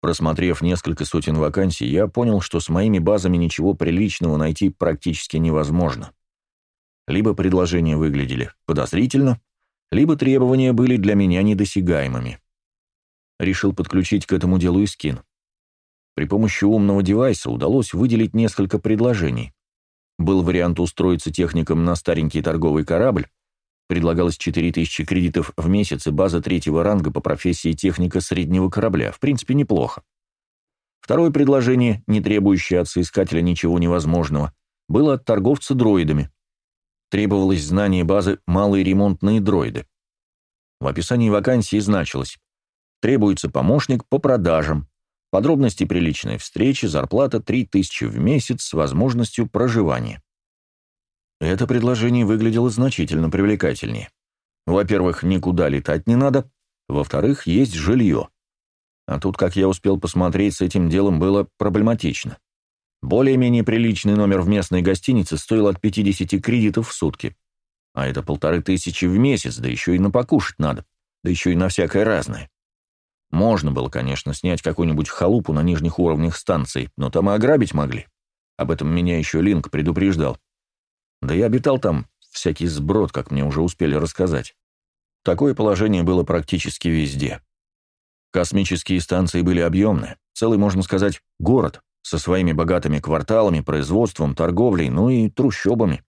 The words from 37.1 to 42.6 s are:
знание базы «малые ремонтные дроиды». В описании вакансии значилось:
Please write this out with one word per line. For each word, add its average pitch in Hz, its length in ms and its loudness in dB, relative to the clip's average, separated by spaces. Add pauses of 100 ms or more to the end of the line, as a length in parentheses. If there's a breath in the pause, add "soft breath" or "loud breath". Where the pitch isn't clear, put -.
знание 92 400 2
базы 95 420 2
«малые 98 380 2
ремонтные 98 560 2
дроиды». 80 480 -2 (920)
В 67 60 -4
описании 107 420 0
вакансии 104 500 2
значилось: 90 580 -2 (600)